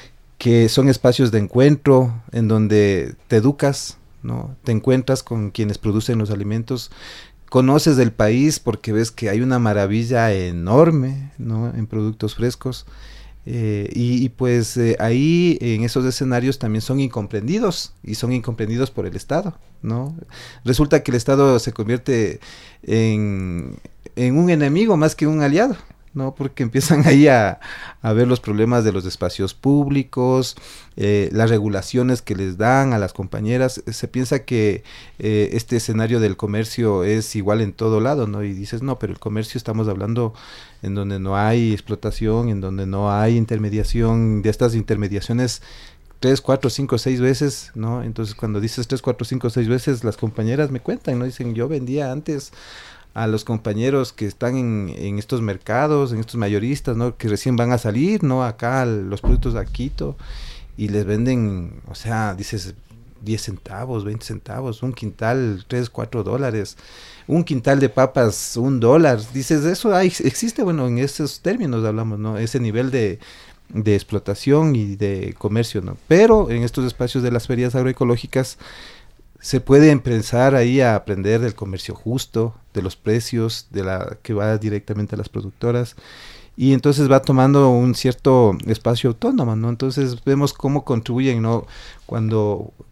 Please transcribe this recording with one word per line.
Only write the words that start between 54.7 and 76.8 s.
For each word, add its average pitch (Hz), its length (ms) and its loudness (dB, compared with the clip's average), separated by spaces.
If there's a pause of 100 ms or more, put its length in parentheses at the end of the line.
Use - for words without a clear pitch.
en 101 220 -6
estos 113 240 -4
mercados, 123 680 -2
en 110 80 -4
estos 113 160 -8
mayoristas, 113 600 -2
¿no? 117 220 -4
Que 117 100 -6
recién 113 280 0
van 120 160 2
a 120 80 2
salir, 160 440 0
¿no? 131 200 0
Acá 123 420 -2
los 101 360 -4
productos 117 340 2
de 101 100 -4
Quito, 143 500 -8 (640)
y 104 120 -4
les 104 140 0
venden", 107 840 -2
o - 80 -14
sea, 110 400 -6
dices, 90 400 -10 (480)
"diez 107 180 -6
centavos, 104 640 -10
veinte 110 180 -8
centavos, 117 600 -10
un 127 100 -4
quintal, 113 760 -4
tres, 123 220 -4
cuatro 110 340 -6
dólares, 110 540 -4 (480)
un 170 180 2
quintal 139 360 2
de 135 100 4
papas, 131 680 0
un 127 240 0
dólar". 127 400 6 (140)
Dices, 143 320 0
"Eso 190 300 0
hay, 185 180 4 (100)
existe", 233 380 -2
bueno, 160 260 0
en 120 120 0
esos 139 420 -4
términos 165 440 -2
hablamos, 107 340 -2
¿no? 107 180 -4
Ese 113 220 -2
nivel 117 320 -2
de, 107 260 0 (520)
de 107 260 0
explotación 135 800 0
y 101 200 -2
de 98 440 -4
comercio, 107 420 -2
¿no? 92 160 -8 (100)
Pero 208 440 6
en 117 100 0
estos 123 240 -2